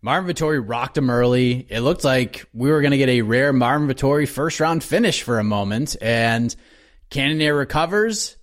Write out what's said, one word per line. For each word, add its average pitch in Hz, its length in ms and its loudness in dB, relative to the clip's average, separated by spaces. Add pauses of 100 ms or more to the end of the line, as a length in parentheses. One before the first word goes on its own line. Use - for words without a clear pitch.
Marvin 165 340 -2
Vettori 156 280 0
rocked 117 340 -4
him 135 120 2
early. 123 600 2
It 110 100 -4
looked 147 240 0
like 131 500 0
we 123 160 -2
were 156 120 4
gonna 143 160 2
get 135 100 4
a 123 140 4
rare 123 320 2
Marvin 135 340 2
Vettori 139 400 0
first 156 320 -4
round 160 240 0
finish 190 400 0
for 117 160 -2
a 107 40 0
moment, 104 580 -2
and 117 520 0 (560)
Cannonier 151 460 0
recovers. 175 880 -2